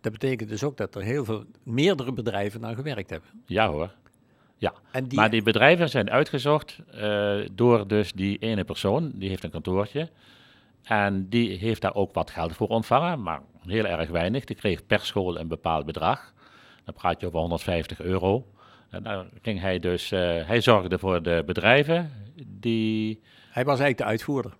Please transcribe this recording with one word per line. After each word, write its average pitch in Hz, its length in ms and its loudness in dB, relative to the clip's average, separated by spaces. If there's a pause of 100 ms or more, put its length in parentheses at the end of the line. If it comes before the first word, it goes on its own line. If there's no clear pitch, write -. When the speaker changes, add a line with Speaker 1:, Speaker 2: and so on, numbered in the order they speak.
Speaker 1:
Dat 113 100 -4
betekent 113 380 -4
dus 107 140 -4
ook 143 140 -4
dat 101 180 -6
er 101 60 -8
heel 120 240 -2
veel, 107 180 -4 (200)
meerdere 135 500 0
bedrijven 107 520 -4
aan 113 100 -8
gewerkt 123 340 -8
hebben. 80 200 -10 (160)
Speaker 2:
Ja 113 240 2
hoor. 80 220 -4 (680)
Ja. - 160 -2 (180)
Speaker 1:
En 131 160 -2
die 131 120 -2
Speaker 2:
Maar 110 100 6
die 110 140 2
bedrijven 139 460 6
zijn 104 220 0
uitgezocht, 147 680 0 (120)
eh, 104 440 0 (160)
door 113 360 6
dus 104 260 2
die 98 240 0
ene 110 260 -2
persoon, 110 520 0
die 98 140 -6
heeft 95 140 -4
een 87 60 -8
kantoortje. 95 600 -2 (760)
En 98 460 0
die 110 280 2
heeft 107 240 -2
daar 95 140 0
ook 98 180 0
wat 82 180 -2
geld 82 220 -4
voor 107 140 -2
ontvangen, 127 560 0
maar 80 180 -4 (240)
heel 107 200 0
erg 82 240 -2
weinig. 87 360 0
Die 104 100 -8
kreeg 92 300 -2
per 104 140 2
school 90 400 -4
een 82 80 -8
bepaald 80 380 -2
bedrag. 80 480 -2 (500)
Dan - 100 -16
praat 85 260 -2
je - 80 -6
over 82 120 -2
honderdvijftig 85 640 -2
euro. 92 440 0 (440)
En 92 140 -12
dan 98 260 -8 (120)
ging 104 180 -4
hij 92 200 -2
dus, 87 320 -2
eh, 98 80 0 (260)
hij 110 160 2
zorgde 92 380 4
voor 92 240 0
de 85 220 2
bedrijven 139 680 4 (360)
die 110 720 -2 (320)
Speaker 1:
Hij 127 140 -2
was 139 140 2
eigenlijk 135 180 2
de - 60 -4
uitvoerder. 110 560 -2